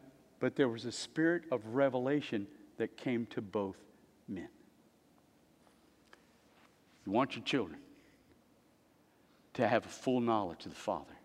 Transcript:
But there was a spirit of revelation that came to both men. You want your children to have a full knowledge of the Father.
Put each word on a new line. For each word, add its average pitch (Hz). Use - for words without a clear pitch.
But 127
there 135
was 117
a 117
spirit 170
of 113
revelation 127
that 113
came 120
to -
both 98
men. 92
You 98
want 127
your 117
children 98
to 120
have 110
a -
full 127
knowledge 104
of 87
the -
Father. -